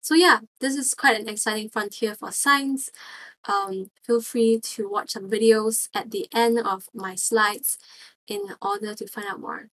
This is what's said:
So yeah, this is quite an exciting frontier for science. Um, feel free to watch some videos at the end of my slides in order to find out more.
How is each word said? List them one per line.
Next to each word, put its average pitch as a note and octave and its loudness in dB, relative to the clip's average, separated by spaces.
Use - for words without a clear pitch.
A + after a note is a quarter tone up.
So - -2
yeah, F4+ 6
this C4+ -2
is C4 -2
quite A#3 2
an A3 -8
exciting G#3+ -4
frontier G#3 -4
for F#3+ -10
science. C#4 0
Um, G3 -2
feel A#3 2
free A3+ 2
to - -6
watch G3+ -4
some G3 -8
videos A3 4
at G#3+ -2
the G3+ -6
end A#3 4
of G3 -4
my F#3+ -10
slides G#3 0
in G#3 -6
order G#3 -4
to G#3+ -12
find G3+ -10
out G3 -10
more. - -12